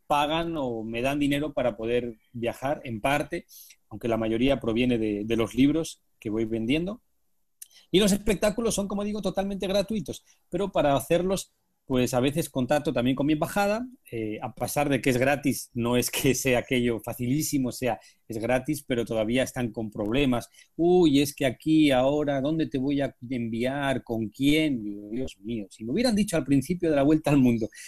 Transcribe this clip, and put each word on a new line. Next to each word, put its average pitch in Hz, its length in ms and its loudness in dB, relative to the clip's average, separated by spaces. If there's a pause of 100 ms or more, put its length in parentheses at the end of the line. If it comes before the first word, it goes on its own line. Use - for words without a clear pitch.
pagan 160 500 0
o 123 280 -4
me 117 180 -4
dan 139 160 0
dinero 143 340 0
para 123 240 0
poder 117 380 -2 (180)
viajar, 120 520 -4
en 113 180 -8
parte, 143 420 -2 (460)
aunque 110 180 -6
la 113 80 2
mayoría 113 420 2
proviene 120 380 0
de, 107 300 -2
de 117 100 0
los 110 180 0
libros 147 460 2 (180)
que 110 120 -8
voy 110 160 -2
vendiendo. 135 560 -2 (880)
Y 175 100 4
los 202 120 4
espectáculos 214 640 0
son, 196 140 -4
como 202 160 -4
digo, 208 160 -6
totalmente 196 460 -4
gratuitos, 190 580 -2 (240)
pero 190 240 -4
para 147 240 4
hacerlos, 180 560 0 (340)
pues 127 280 2
a 123 60 4
veces 143 300 0
contacto 147 420 0
también 127 240 0
con 139 100 0
mi 156 60 2
embajada, 202 520 0 (280)
eh, 110 300 -6
a 120 120 -8
pesar 143 340 -2
de 135 120 2
que 139 100 2
es 123 80 4
gratis, 135 560 0
no 120 220 0
es 120 120 2
que 131 280 2
sea 123 240 2
aquello 120 400 0
facilísimo, 127 720 -2
o - 20 -6
sea, 117 260 -4 (300)
es 110 100 -8
gratis, 127 480 -2
pero 117 180 0
todavía 113 380 0
están 120 300 -4
con 110 180 -8
problemas. 120 580 0 (280)
"Uy, 165 440 4
es 143 140 0
que 143 120 -2
aquí 156 440 4
ahora, 139 500 2
¿dónde 156 280 0
te 135 100 -4
voy 139 220 0
a 131 160 -4 (120)
enviar? 127 760 -2
¿Con 113 240 -4
quién?". 143 560 2
Digo, 104 260 -10
"Dios 127 300 -8
mío, 104 280 -6
si - 160 -16
me 117 80 -4
hubieran 233 220 0
dicho 202 220 0
al 156 80 -2
principio 139 460 0
de 147 60 2
la 139 60 4
vuelta 156 280 4
al 147 80 6
mundo 117 300 4 (200)